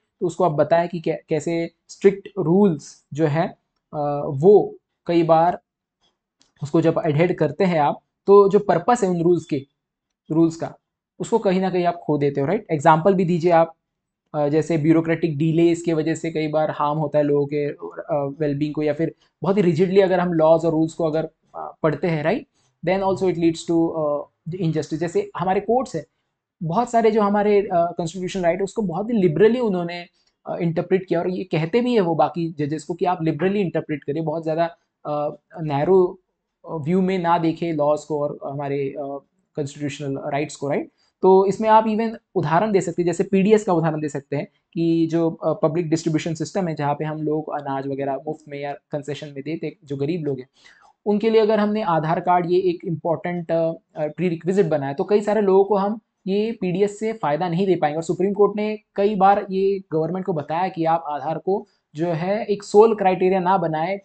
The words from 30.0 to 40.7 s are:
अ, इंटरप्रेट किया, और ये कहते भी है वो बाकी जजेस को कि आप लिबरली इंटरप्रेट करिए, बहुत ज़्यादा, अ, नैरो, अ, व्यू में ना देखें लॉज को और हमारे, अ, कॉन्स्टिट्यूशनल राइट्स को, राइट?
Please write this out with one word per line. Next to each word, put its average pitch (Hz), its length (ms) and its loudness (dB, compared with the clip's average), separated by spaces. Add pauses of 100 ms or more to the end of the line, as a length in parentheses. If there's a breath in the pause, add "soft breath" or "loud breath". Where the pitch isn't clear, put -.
अ, 160 100 -8
इंटरप्रेट 175 500 0
किया, 170 140 0
और 180 100 -4
ये 190 140 -6
कहते 165 360 -2
भी 247 140 0
है 220 60 4
वो 170 140 2
बाकी 160 380 0
जजेस 151 320 -6
को 180 100 -6
कि 180 100 -4
आप 175 180 -2
लिबरली 165 380 0
इंटरप्रेट 156 440 -4
करिए, 151 180 -4
बहुत 160 200 -4
ज़्यादा, 160 220 -2 (420)
अ, 147 300 -6 (240)
नैरो, 170 600 2 (500)
अ, 165 40 -10
व्यू 160 280 0
में 185 160 0
ना 170 200 0
देखें 165 340 -2
लॉज 147 320 0
को 147 180 -4
और - 160 -6 (140)
हमारे, 143 360 -4
अ, 139 300 -10 (380)
कॉन्स्टिट्यूशनल 143 640 -6
राइट्स 147 380 -6
को, 143 120 -6
राइट? 180 220 -4 (320)